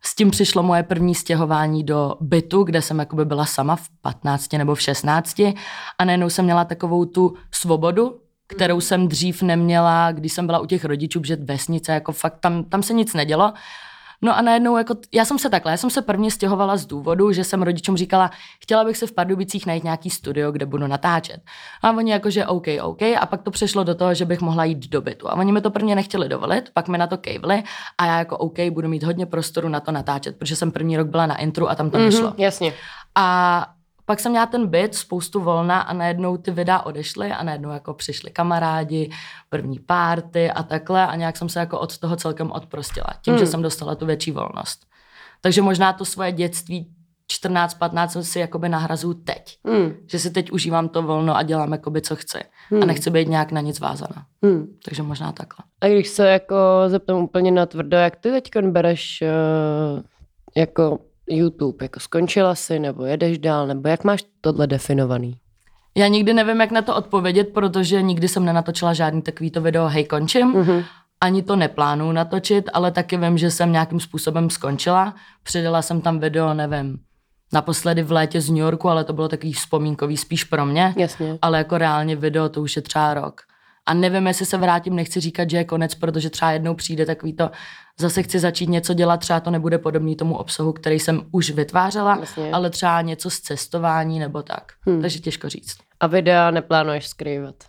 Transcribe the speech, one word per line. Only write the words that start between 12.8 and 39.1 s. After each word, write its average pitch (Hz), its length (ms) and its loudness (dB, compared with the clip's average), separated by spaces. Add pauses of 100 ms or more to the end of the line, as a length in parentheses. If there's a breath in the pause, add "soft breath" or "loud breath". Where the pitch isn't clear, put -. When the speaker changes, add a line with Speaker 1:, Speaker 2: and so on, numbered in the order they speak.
Speaker 1:
se 202 120 -2
nic 226 200 2
nedělo. 156 380 2 (720 loud breath)
No 233 160 2
a 233 40 2
najednou 240 340 4
jako 233 180 0
t-, - 200 -14
já 226 100 6
jsem 277 140 0
se 269 120 0
takhle, 165 220 0
já 170 40 0
jsem 247 140 0
se 269 120 -2
prvně 208 280 0
stěhovala 196 460 0
z 185 100 -6
důvodu, 170 460 2
že 180 120 0
jsem 185 180 0
rodičům 175 340 0
říkala, 185 340 4 (320 loud breath)
„Chtěla 220 220 2
bych 220 120 -2
si 226 100 -4
v - 60 -10
Pardubicích 185 540 -2
najít 165 180 -4
nějaký 160 260 -4
studio, 147 420 -4
kde 143 140 -4
budu 143 200 -4
natáčet.“ 165 540 -2 (420 loud breath)
A 226 80 4
oni 226 220 2
jako, 208 180 0
že 190 160 0
„OK, 175 200 -2 (160)
OK.“ 165 200 -6 (180)
A - 60 2
pak - 160 -6
to 202 80 -6
přešlo 196 340 -2
do 170 100 0
toho, 180 200 2
že 180 100 -2
bych 175 160 -2
mohla 165 240 0
jít 156 260 -4
do 143 100 0
bytu. - 280 -8
A - 40 -2
oni 196 200 2
mi 208 80 4
to 208 100 0
prvně 208 240 0
nechtěli 196 340 -2
dovolit, 143 460 -2
pak 170 140 -2
mi 180 100 -2
na 170 80 2
to 180 120 -6
kejvli - 440 -2 (360 loud breath)
a 175 80 2
já 165 120 2
jako, 165 200 -4
„OK, 165 200 -4 (120)
budu 160 180 -4
mít 156 140 -2
hodně 170 240 -2
prostoru 165 420 -4
na 151 120 -2
to 160 120 -6
natáčet,“ 139 460 -6
protože 156 180 -6
jsem 165 140 0
první 160 260 -2
rok 156 120 0
byla 165 180 2
na 156 100 -2
intru 156 340 -2
a - 40 2
tam 156 160 -2
to 190 80 0
Speaker 2:
Mhm, 226 80 6
Speaker 1:
nešlo. 220 300 4
Speaker 2:
jasně. 190 360 0 (420 loud breath)
Speaker 1:
A 180 520 4 (400)
pak 208 140 0
jsem 240 120 -2
měla 233 140 2
ten 233 200 -2
byt, 185 280 0
spoustu 180 460 -4
volna 175 400 2
a - 120 -6
najednou 180 440 -2
ty 175 140 -6
videa 175 300 0
odešly - 520 -8
a - 100 -6
najednou 147 280 -6
jako 147 240 -10
přišli - 360 -10
kamarádi, 160 800 0 (400 loud breath)